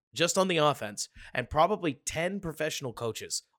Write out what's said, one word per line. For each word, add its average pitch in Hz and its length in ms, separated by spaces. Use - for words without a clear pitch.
just 165 240
on 190 120
the 170 80
offense 135 500
and 120 160
probably 170 440
ten 185 360
professional 151 500
coaches 110 520